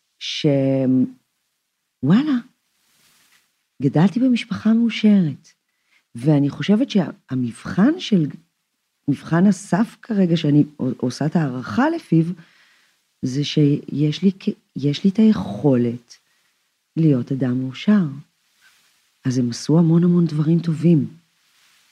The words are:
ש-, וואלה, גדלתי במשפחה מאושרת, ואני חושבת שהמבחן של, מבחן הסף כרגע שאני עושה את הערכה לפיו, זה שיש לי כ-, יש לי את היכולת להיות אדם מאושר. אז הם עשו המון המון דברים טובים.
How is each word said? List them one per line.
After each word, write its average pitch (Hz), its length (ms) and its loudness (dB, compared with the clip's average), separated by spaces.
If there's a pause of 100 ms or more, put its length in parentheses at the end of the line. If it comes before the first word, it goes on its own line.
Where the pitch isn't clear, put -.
(180)
ש-, - 280 -6 (1600)
וואלה, 254 340 2 (1500)
גדלתי 175 380 2
במשפחה 233 520 0
מאושרת, 214 760 2 (640)
ואני 143 360 2
חושבת 208 400 0
שהמבחן 135 1120 -2
של, 170 260 0 (840)
מבחן 160 380 0
הסף 202 560 -2
כרגע 185 340 0
שאני 147 280 2 (120)
עושה 127 500 -4
את 160 100 -2
הערכה 151 540 -2
לפיו, 170 340 0 (1000)
זה 131 220 -4
שיש 147 800 -2
לי 196 80 2 (100)
כ-, - 80 -8 (280)
יש 143 280 -4
לי 196 60 2
את 190 80 -6
היכולת 123 960 0 (800)
להיות 143 360 2
אדם 131 300 -2
מאושר. 175 420 0 (1200)
אז 127 140 -2
הם 123 120 0
עשו 147 280 0
המון 170 260 4
המון 175 200 2
דברים 156 340 0
טובים. 160 480 0 (840)